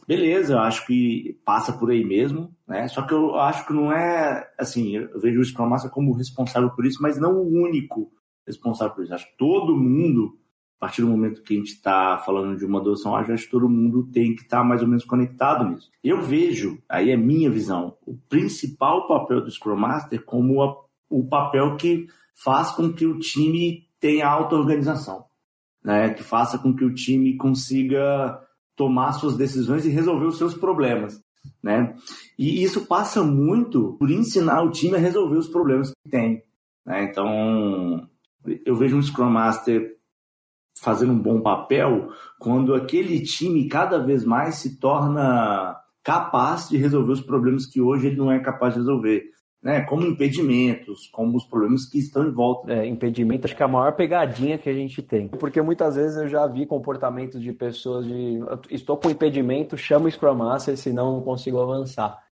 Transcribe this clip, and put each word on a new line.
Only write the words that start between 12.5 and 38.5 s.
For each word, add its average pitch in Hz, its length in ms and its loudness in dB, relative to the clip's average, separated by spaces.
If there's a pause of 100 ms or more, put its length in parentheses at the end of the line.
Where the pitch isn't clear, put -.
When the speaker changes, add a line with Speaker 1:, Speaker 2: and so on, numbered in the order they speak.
Speaker 1:
de 98 80 -6
uma 98 140 0
adoção 104 360 -2
ágil, 110 180 -2
acho 113 120 -4
que - 60 -12
todo 123 180 4
mundo 120 420 2
tem 117 240 2
que - 100 -16
tá 123 180 0
mais 120 180 2
ou 117 60 2
menos 120 180 2
conectado 127 640 0
nisso. 82 200 -10 (140)
Eu 175 180 0
vejo, 135 680 0
aí 92 220 2
é 131 40 4
minha 139 340 4
visão, 95 460 -4 (100)
o 127 120 -12 (100)
principal 147 800 0
papel 127 340 2
do 113 100 -8
Scrum 104 260 -4
Master 123 480 -2
como 131 360 2
a, 139 140 0 (340)
o 131 160 0
papel 143 520 0
que 170 300 0 (260)
faz 135 380 0
com 165 200 0
que 165 140 -2
o 160 140 -2
time 165 680 0 (140)
tenha 151 280 2
auto-organização, 147 1000 0 (580)
né? 107 260 2
Que - 140 -8
faça 120 340 0
com 131 160 2
que 131 120 0
o 123 100 0
time 131 420 0
consiga 135 1040 0 (340)
tomar 131 360 2
suas 135 260 -2
decisões 135 480 0
e 160 40 2
resolver 160 360 2
os 160 140 -2
seus 170 160 -2
problemas, 123 680 -2 (400)
né? 117 320 0 (440)
E 165 260 0
isso - 240 0
passa 202 340 0
muito 151 800 2
por - 100 2
ensinar 170 540 2
o 165 80 2
time 180 240 0
a 175 40 2
resolver 175 380 2
os 160 100 0
problemas 143 440 0
que - 180 -20
tem, 113 320 0 (440)
né? 95 180 -4
Então, 101 1040 -2 (580)